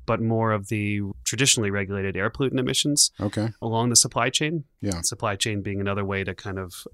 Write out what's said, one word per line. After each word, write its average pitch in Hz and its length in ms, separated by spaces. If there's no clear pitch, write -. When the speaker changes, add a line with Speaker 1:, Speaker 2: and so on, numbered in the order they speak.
Speaker 1:
but 113 160
more 113 300
of 101 160
the 104 340
traditionally 120 460
regulated 98 460
air 110 140
pollutant 135 280
emissions 135 520
Speaker 2:
Okay. 107 300
Speaker 1:
along 113 300
the 117 60
supply 123 340
chain. 156 340
Speaker 2:
Yeah. 90 220
Speaker 1:
Supply 107 340
chain 101 240
being 98 220
another 98 220
way 98 200
to 95 100
kind 95 240
of 92 360